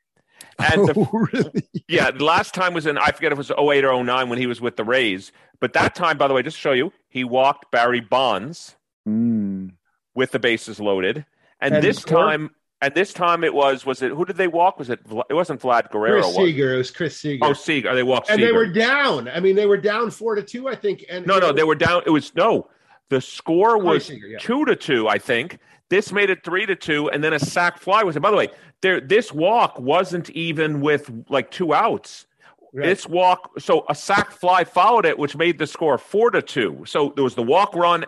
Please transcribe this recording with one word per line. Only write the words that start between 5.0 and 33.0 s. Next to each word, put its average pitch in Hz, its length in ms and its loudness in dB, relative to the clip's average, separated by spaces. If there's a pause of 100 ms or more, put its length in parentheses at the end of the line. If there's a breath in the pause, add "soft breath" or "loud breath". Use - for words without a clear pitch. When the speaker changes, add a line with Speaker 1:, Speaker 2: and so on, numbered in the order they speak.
Speaker 1:
But 123 120 -2
that 180 220 0
time, 165 220 0
by 143 100 2
the 139 60 2
way, 127 100 2
just 156 140 -10
to - 40 -16
show 147 120 0
you, 135 180 0 (160)
he 131 160 -6
walked 127 480 0
Barry 120 300 2
Bonds 123 760 -2 (320)
Speaker 2:
Mm. 104 680 -2 (420)
Speaker 1:
with 131 160 -2
the 127 80 -2
bases 113 400 -2
loaded. 104 480 -2 (340)
And 139 140 0
Speaker 3:
And 151 80 2
Speaker 1:
this 214 160 2
Speaker 3:
scored? 160 200 0
Speaker 1:
time, 156 300 0 (320)
and 139 140 0
this 190 180 -2
time 170 300 0
it 160 100 0
was, 139 320 2
was 131 160 -4
it, 127 100 -2
who 156 140 -4
did 185 100 -10
they 185 120 0
walk? 170 320 0
Was 127 100 -10
it - 180 -8
Vla-, 110 220 -6
it 139 60 -2
wasn't 165 260 -4
Vlad 117 300 0
Guerrero, 110 320 2
Speaker 3:
Chris - 20 0
Speaker 1:
was 180 120 -2
it? 190 100 4
Speaker 3:
Seager. 135 260 0
It 127 40 -2
was 127 140 -4
Chris 156 280 -8
Seager. 147 260 -2
Speaker 1:
Oh, 143 80 4
Seager. 139 400 -2
They 127 80 2
walked 123 300 0
Speaker 3:
And 214 80 2
Speaker 1:
Seager. 220 80 4
Speaker 3:
they 233 40 4
were 226 140 4
down. 220 640 0
I 139 140 -8
mean, 190 140 4
they 208 120 2
were 202 100 4
down 208 320 -2
four 220 240 -6
to 208 80 -4
two, 240 260 -10
I 254 80 -6
think. 196 320 -6
And 180 200 -10
Speaker 1:
No, 190 100 4
no, 185 120 4
Speaker 3:
it 143 60 0
Speaker 1:
they 156 80 4
were 156 120 2
down. 170 320 2
It - 20 2
was, 151 240 0
no, 170 340 2 (440 soft breath)
the 131 100 2
score 196 540 2
Speaker 3:
Corey 208 100 0
Speaker 1:
was 156 220 2
Speaker 3:
Seager, 110 200 -18
yeah. 107 120 -14
Speaker 1:
two 277 260 -2
to 214 100 2
two, 117 320 0
I 104 120 2
think. 127 400 -4 (320 soft breath)
This 190 200 0
made 196 200 0
it 180 120 -6
three 185 220 -4
to 196 100 -2
two, 147 360 -2
and 147 120 -4
then 156 100 0
a 151 60 0
sac 175 380 -2
fly 202 240 0
was, 180 140 0
and 147 80 -6
by 208 80 4
the 208 60 2
way, 127 120 0 (320 loud breath)
there, 185 180 2
this 185 320 0
walk 185 480 0
wasn't 170 520 -2
even 156 500 -4
with, 147 300 0 (180)
like, 131 220 -2
two 156 240 0
outs. 165 500 -2 (480 soft breath)
Speaker 3:
Right. 143 140 -2
Speaker 1:
This 190 200 0